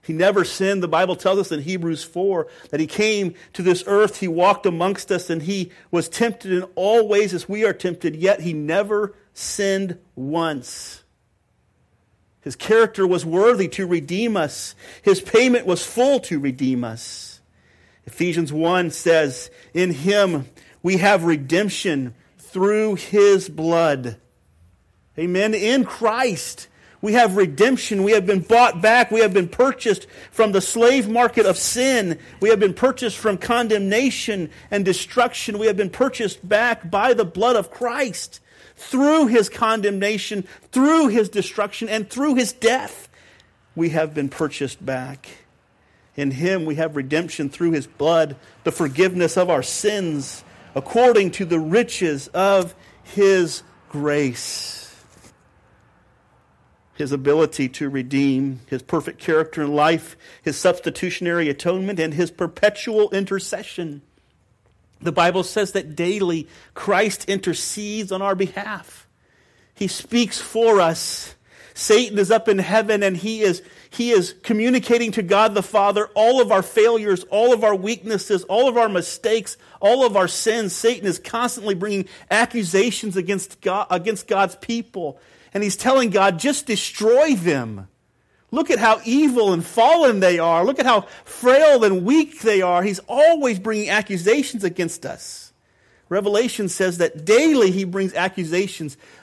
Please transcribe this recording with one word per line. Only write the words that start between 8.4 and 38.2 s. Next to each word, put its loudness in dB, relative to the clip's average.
he -4
never -2
sinned -4
once. -8
His -12
character 2
was 0
worthy 2
to -6
redeem -2
us. -6
His 4
payment 4
was 0
full 2
to -6
redeem -2
us. -14
Ephesians -4
one 0
says, 0
"In 0
him 0
we 0
have 4
redemption -2
through -2
his 2
blood." -2
Amen. 0
In 2
Christ, -4
we -2
have 4
redemption. 2
We 2
have 2
been 2
bought 4
back. 4
We 4
have 2
been 2
purchased 0
from 2
the 2
slave 2
market 2
of 2
sin. 0
We 2
have 4
been 2
purchased -2
from -2
condemnation -2
and -2
destruction. -2
We 0
have 0
been -2
purchased -4
back 0
by 2
the 2
blood 0
of -4
Christ. -6